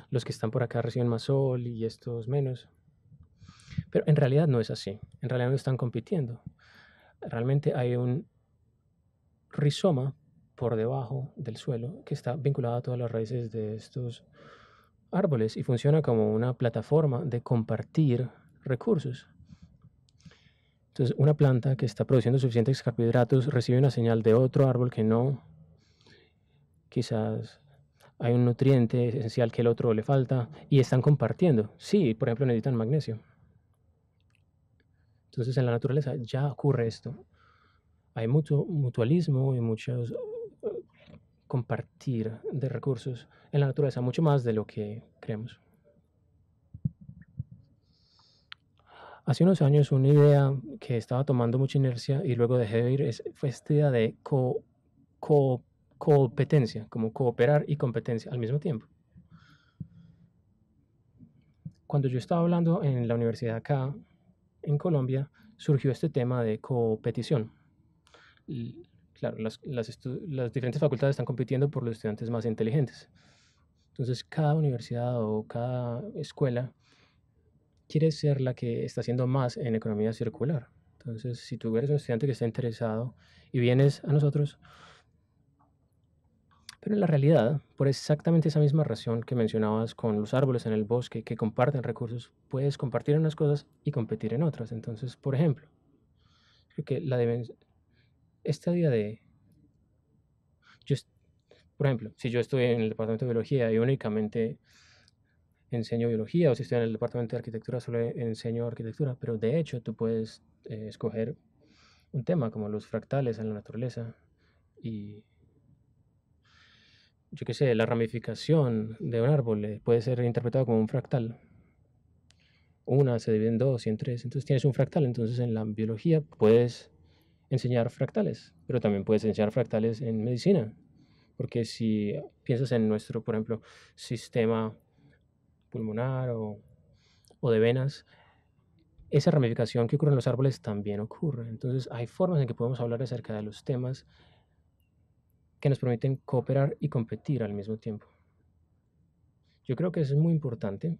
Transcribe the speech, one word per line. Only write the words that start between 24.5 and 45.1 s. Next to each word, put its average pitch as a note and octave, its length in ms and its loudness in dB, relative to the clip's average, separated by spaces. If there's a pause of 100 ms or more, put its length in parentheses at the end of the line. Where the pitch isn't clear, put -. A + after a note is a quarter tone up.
árbol B2 240 2
que A2 140 0
no. A#2+ 360 2 (1500)
Quizás A2+ 720 -4 (580)
hay A#2+ 140 2
un B2 100 4
nutriente B2 640 4
esencial A#2 460 -2
que - 80 0
el A#2 60 4
otro A#2 260 2
le G#2+ 100 -2
falta C3 460 2 (200)
y C3+ 120 6
están B2+ 200 4
compartiendo. A#2+ 760 2
Sí, E3 360 2
por A2+ 140 -2
ejemplo, A#2 180 0
necesitan B2 300 2
magnesio. A#2 460 -2 (2000)
Entonces, A#2+ 240 -2
en C3 100 2
la A#2+ 60 2
naturaleza C3 460 0
ya C3 340 -2
ocurre A#2+ 360 0
esto. - 380 -10 (880)
Hay A2+ 140 -2
mucho D3 380 2
mutualismo C3+ 880 0
y A#2+ 60 -2
muchos, A#2 500 -4
eh, G#4+ 1040 -10 (320)
compartir A2+ 880 -4 (140)
de C3 160 -4
recursos B2+ 640 -6 (240)
en C#3+ 80 4
la C#3 60 4
naturaleza, C3 340 0
mucho B2+ 200 0
más C#3+ 220 4
de A#2 80 0
lo G#2+ 160 0
que G#2+ 380 -10 (160)